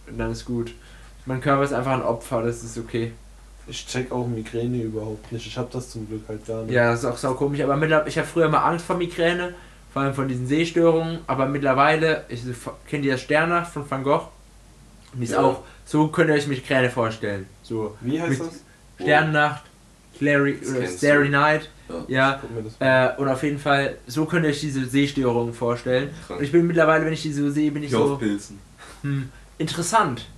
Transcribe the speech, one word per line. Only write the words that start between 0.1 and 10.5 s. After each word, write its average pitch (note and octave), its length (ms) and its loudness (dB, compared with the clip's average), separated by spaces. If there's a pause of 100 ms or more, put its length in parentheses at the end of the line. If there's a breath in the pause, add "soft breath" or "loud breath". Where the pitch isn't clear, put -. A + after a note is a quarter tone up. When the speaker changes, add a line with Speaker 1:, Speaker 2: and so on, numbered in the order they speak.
Speaker 1:
dann A2+ 120 -2
ist A2+ 140 -8
gut. A#2 280 -4 (520 loud breath)
Mein C3 160 -4
Körper C#3 220 2
ist C#3 100 0
einfach B2+ 200 0
ein B2+ 100 -2
Opfer, A#2 400 -2
das A#2 200 -4
ist A#2 140 -10
okay. A2+ 360 -4 (540)
Speaker 2:
Ich - 200 -12
check B2+ 240 -6
auch B2 160 -2
Migräne A#2 500 -4
überhaupt A2 540 -6
nicht. A2+ 160 -10
Ich G#2+ 100 -10
hab A#2+ 140 -6
das B2+ 180 -8
zum A2 180 -10
Glück A2 200 -8
halt G#2+ 180 -10
gar A2+ 160 -6
nicht. A2+ 120 -6
Speaker 1:
Ja, A#2+ 180 4
das A#2+ 80 0
ist A#2+ 60 -4
auch B2 120 -2
sau C3+ 160 -2
komisch. C#3+ 280 0
Aber C#3 140 2
mittler-, D#3 300 4
ich D3 140 -4
hab - 80 -2
früher E3 180 2
immer D3+ 180 4
Angst E3+ 220 0
vor F3+ 120 -2
Migräne, F3 580 0 (360 loud breath)
vor C3+ 120 -2
allem C#3 100 0
von C3+ 140 -2
diesen B2+ 180 -4
Sehstörungen. E3 800 2